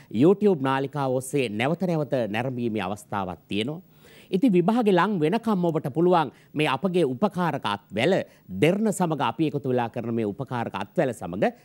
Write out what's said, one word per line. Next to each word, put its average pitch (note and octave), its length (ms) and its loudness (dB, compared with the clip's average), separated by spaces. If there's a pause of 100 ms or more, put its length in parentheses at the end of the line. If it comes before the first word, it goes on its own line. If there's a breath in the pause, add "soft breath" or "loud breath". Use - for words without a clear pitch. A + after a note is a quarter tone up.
(120)
YouTube F#3+ 500 4
නාලිකාව C3+ 540 -2
ඔස්සේ C3 340 -2
නැවත A#2+ 320 -2
නැවත D#3+ 320 -2 (160)
නැරඹීමේ A#2+ 520 -2
අවස්ථාවක් F#2 640 -6
තියෙනවා. A#2+ 360 -4 (460 loud breath)
ඉතින් G#3 260 2
විභාගේ G3+ 400 4
ලං F3+ 260 4
වෙනකම් F#3 460 0
ඔබට D#3+ 240 -2
පුළුවන් E3 400 2 (220 soft breath)
මේ D3+ 180 0
අපගේ F3 360 0
උපකාරක D#3 600 -2
අත්වැල A2 480 0 (360 soft breath)
දෙරණ F3+ 440 2
සමග D#3 280 -2
අපි B2 240 -2
එකතු C#3 240 -4
වෙලා A#2+ 200 0
කරන A#2 240 -6
මේ A2+ 120 0
උපකාරක A#2 500 -6
අත්වැල B2 380 -2
සමග F#2 300 -6 (220 soft breath)